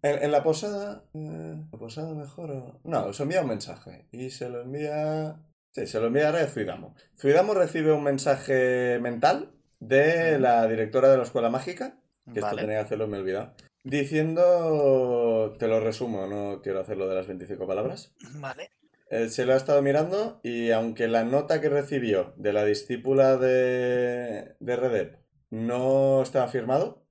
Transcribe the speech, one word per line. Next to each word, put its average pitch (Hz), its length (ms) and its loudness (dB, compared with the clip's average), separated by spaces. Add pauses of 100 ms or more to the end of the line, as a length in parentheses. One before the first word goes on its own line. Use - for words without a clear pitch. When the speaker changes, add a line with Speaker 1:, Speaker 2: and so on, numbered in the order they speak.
Speaker 1:
en, 143 180 0
en 147 80 0
la 143 120 2
posada, 202 600 -4 (120)
eh, 160 400 -12 (160)
¿la - 80 -18
posada 151 340 -10
mejor 151 380 -12
o? 131 320 -12
No, 120 280 -4
se 143 120 -6
envía 170 180 0
un 151 60 -4
mensaje 98 640 -10
y 127 180 -12
se 123 200 -10
lo 120 120 -10
envía, 151 800 -6 (320)
sí, 113 140 -8
se 113 120 -4
lo 113 80 0
envía 147 220 2
a 160 180 2
Zuidamo. 90 460 -8 (240)
Zuidamo 180 380 4
recibe 160 360 2
un 147 120 2
mensaje 131 960 2
mental 120 520 0 (280)
de 156 540 4
Speaker 2:
Ujú. 139 80 2
Speaker 1:
la 117 260 6
directora 110 420 4
de 135 80 8
la 127 60 0
Escuela 117 260 0
Mágica, 175 480 -6 (340)
que 113 80 -4
esto 104 60 -2 (100)
Speaker 2:
Vale. 123 60 -6
Speaker 1:
tenía 107 160 -2
que 107 80 -2
hacerlo, 107 220 -4
me 104 100 -6
he 98 40 -6
olvidado, 95 340 -6 (280)
diciendo, 143 1700 2
te 117 100 -2
lo 113 120 4
resumo, 110 480 -4
no 101 340 -6
quiero 95 200 -4
hacerlo 95 260 -6
de 95 80 -2
las 92 120 -4
veinticinco 92 400 -8
palabras. 101 460 -6 (220)
Speaker 2:
Vale. 139 340 -12 (400)
Speaker 1:
Eh, 113 200 -2
se 120 160 -2
lo 131 80 4
ha 135 40 6
estado 143 240 4
mirando 170 640 0
y 117 280 -2
aunque 113 360 0
la 113 160 2
nota 147 380 0
que 147 80 0
recibió 127 680 0
de 101 160 -2
la 104 120 2
discípula 127 720 2
de, 123 1200 0
de 120 160 -4
Redep 120 440 -2 (320)
no 131 720 2
estaba 127 240 0
firmado 131 640 -2